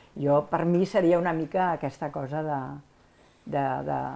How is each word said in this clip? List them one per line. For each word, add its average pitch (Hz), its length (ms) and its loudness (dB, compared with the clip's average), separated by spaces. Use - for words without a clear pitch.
jo, 143 340 4
per 170 180 -2
mi 175 220 4
seria 175 320 4
una 175 140 0
mica 170 400 0
aquesta 147 400 -6
cosa 143 300 -6
de... 147 180 -2
de, 143 180 -2
de... 143 160 -2